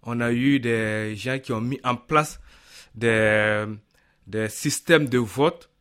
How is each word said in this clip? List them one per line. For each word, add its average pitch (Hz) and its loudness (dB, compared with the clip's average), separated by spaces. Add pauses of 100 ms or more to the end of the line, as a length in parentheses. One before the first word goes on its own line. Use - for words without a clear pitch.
on 117 -6
a 117 0
eu 135 2
des 110 -2
gens 123 -6
qui 135 -8
ont 110 -4
mis 127 -4
en 123 0
place 151 -2 (560)
des, 107 2 (600)
des 107 -4
systèmes 151 2
de 123 2
vote 127 -2 (120)